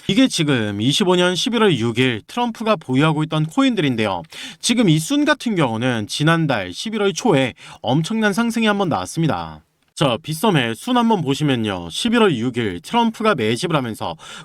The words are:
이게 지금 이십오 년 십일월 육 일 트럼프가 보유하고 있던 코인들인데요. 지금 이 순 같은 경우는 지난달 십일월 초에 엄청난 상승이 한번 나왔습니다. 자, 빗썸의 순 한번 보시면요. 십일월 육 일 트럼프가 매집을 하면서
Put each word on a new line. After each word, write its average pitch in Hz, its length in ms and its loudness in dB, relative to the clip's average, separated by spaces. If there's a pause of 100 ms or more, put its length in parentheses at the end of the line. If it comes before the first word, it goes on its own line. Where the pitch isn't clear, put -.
이게 240 200 4
지금 113 520 0
이십오 175 340 2
년 180 200 2
십일월 214 440 2
육 117 200 -2
일 123 280 2
트럼프가 226 500 -2
보유하고 156 460 0
있던 156 240 -2
코인들인데요. 135 800 0 (340)
지금 233 300 2
이 156 100 6
순 285 260 0
같은 285 300 0
경우는 117 540 0
지난달 151 640 0
십일월 202 420 -4
초에 135 400 2 (260)
엄청난 196 520 0
상승이 226 340 0
한번 202 220 0
나왔습니다. 92 760 -2 (320)
자, 127 260 0
빗썸의 156 540 0
순 247 220 -2
한번 226 260 2
보시면요. 120 680 0
십일월 214 460 2
육 117 220 -4
일 95 220 -2
트럼프가 226 560 0
매집을 123 400 0
하면서 110 400 -4 (280)